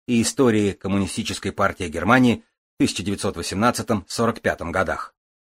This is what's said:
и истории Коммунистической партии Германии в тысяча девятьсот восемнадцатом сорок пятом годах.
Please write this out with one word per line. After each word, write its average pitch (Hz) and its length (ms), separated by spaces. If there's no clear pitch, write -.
и 120 140
истории 107 520
Коммунистической 98 800
партии 95 360
Германии 113 560
в - 60
тысяча 120 220
девятьсот 98 340
восемнадцатом 101 720
сорок - 320
пятом 85 300
годах. 85 440